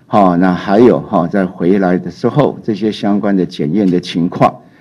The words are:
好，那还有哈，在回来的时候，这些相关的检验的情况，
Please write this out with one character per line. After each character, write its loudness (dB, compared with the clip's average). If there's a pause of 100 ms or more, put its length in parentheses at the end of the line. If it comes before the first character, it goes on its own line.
好， 2
那 2
还 0
有 6
哈， -2
在 -2
回 -2
来 0
的 -8
时 -6
候， 0
这 -4
些 -2
相 -2
关 -2
的 0
检 -6
验 2
的 2
情 -4
况， 0 (280)